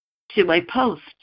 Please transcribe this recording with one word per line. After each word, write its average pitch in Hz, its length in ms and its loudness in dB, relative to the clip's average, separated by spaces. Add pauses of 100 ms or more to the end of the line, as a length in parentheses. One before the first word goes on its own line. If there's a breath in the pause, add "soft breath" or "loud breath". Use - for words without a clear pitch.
(340)
to 196 100 4
my 175 240 2
post. 240 340 -2 (200)